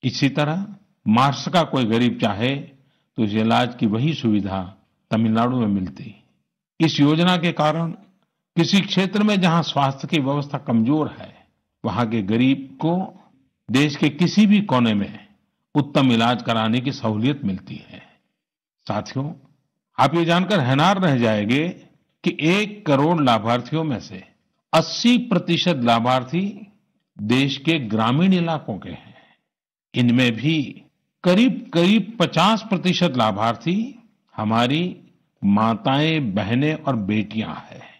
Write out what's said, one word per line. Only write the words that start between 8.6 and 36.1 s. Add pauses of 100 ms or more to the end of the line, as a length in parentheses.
क्षेत्र
में
जहां
स्वास्थ्य
की
व्यवस्था
कमजोर
है, (380)
वहां
के
गरीब
को (480)
देश
के
किसी
भी
कोने
में (480)
उत्तम
इलाज
कराने
की
सहूलियत
मिलती
है। (840)
साथियों, (680)
आप
ये
जानकर
हैरान
रह
जाएंगे (540)
कि
एक
करोड़
लाभार्थियों
में
से (500)
अस्सी
प्रतिशत
लाभार्थी (540)
देश
के
ग्रामीण
इलाकों
के
हैं। (800)
इनमें
भी (400)
करीब-करीब
पचास
प्रतिशत
लाभार्थी (260)
हमारी (420)
माताएं,